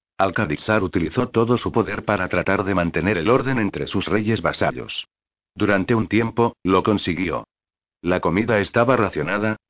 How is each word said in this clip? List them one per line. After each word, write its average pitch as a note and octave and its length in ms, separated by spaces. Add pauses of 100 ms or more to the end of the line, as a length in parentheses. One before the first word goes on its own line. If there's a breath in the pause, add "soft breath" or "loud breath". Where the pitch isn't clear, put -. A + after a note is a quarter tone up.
(180)
Alcadixar G2 640
utilizó F#2 480
todo A#2 300
su F#2 120
poder G#2 320
para F#2 260
tratar F#2+ 340
de G2 100
mantener F2 460
el E2 100
orden B2+ 300
entre F#2+ 260
sus F#2+ 200
reyes G#2+ 360
vasallos. C2 640 (460)
Durante G2 400
un A2+ 140
tiempo, A2+ 560
lo F#2 180
consiguió. F2 640 (560)
La F2+ 200
comida G#2 380
estaba A#2+ 380
racionada, G#2 600 (120)